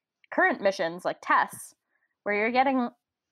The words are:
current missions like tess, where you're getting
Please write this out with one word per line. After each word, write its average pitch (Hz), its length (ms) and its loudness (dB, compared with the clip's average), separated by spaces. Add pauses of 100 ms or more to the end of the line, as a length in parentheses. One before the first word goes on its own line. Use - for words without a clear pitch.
(320)
current 349 300 2
missions 180 440 -2
like - 160 -4
tess, - 520 -2 (500)
where 202 120 -2
you're 220 160 0
getting 254 380 2 (420)